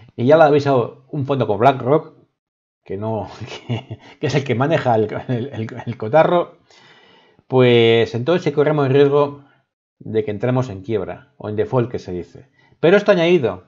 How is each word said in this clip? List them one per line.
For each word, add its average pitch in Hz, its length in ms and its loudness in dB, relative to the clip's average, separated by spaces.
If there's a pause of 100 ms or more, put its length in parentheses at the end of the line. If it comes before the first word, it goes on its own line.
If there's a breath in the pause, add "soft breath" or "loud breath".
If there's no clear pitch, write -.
(160 loud breath)
Y 120 100 -2
ya 147 100 6
lo 165 80 6
ha - 20 8
avisado 139 600 0
un 143 180 -6
fondo 127 200 -2
como 104 120 -2
BlackRock, 131 560 0 (680)
que - 120 -10
no, 107 320 -6 (200)
<laughs> - 180 -18
que, 113 320 -10 (220 loud breath)
que 151 60 -4
es 131 80 -2
el 139 100 -2
que 127 100 -4
maneja 131 400 0
el, 110 180 0 (160)
el, 123 240 -4
el, 113 340 -10
el 120 100 -8
cotarro, 160 600 0 (880 soft breath)
pues 117 680 4
entonces 160 300 -2
sí 156 80 -2
corremos 147 340 0
el 131 60 0
riesgo 143 520 2 (540 soft breath)
de 107 260 -4
que 104 60 -8
entremos 120 380 -2
en 98 140 -14
quiebra, 92 540 -8
o - 120 -12
en 107 80 -8
default, 117 340 -2
que 101 80 -8
se 92 140 -14
dice. - 380 -14 (300 soft breath)
Pero 175 160 4
esto 202 160 4
añadido 165 560 0